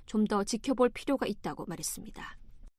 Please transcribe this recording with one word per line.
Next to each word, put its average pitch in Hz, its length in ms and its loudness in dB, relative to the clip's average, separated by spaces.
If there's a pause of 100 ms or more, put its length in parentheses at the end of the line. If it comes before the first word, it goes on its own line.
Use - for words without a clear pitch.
좀 214 200 4
더 208 180 2
지켜볼 247 460 4
필요가 - 360 0
있다고 - 400 -4
말했습니다. - 720 -8 (420)